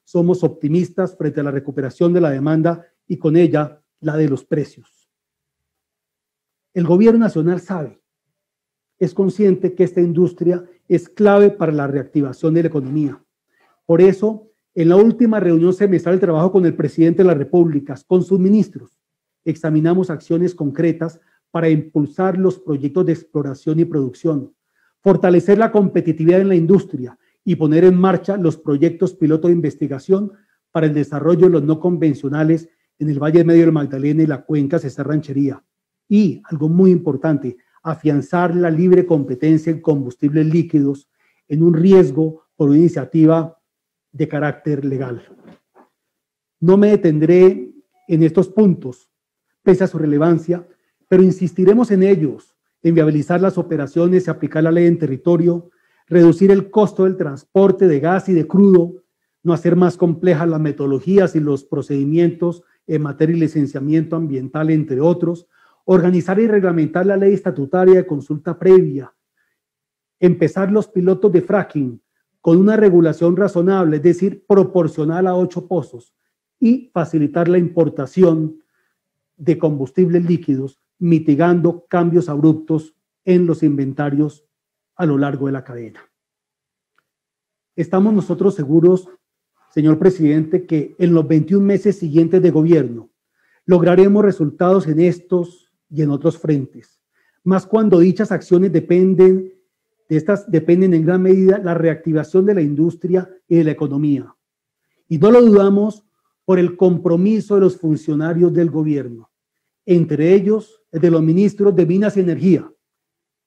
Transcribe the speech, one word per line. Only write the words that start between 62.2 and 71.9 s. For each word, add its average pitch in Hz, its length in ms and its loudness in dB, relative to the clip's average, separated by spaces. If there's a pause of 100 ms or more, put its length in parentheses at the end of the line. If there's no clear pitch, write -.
en 156 160 -4
materia 151 320 -4
de 165 80 -4
licenciamiento 151 720 -4
ambiental, 151 540 -6
entre 143 320 -2
otros, 170 460 -2 (380)
organizar 185 540 0
y 233 80 2
reglamentar 180 580 0
la 196 120 0
ley 196 160 2
estatutaria 185 640 2
de 180 100 2
consulta 151 520 -8
previa, 160 560 2 (1080)
empezar 180 520 0
los 208 160 -2
pilotos 185 440 -2
de 170 100 2
fracking 143 600 -6 (380)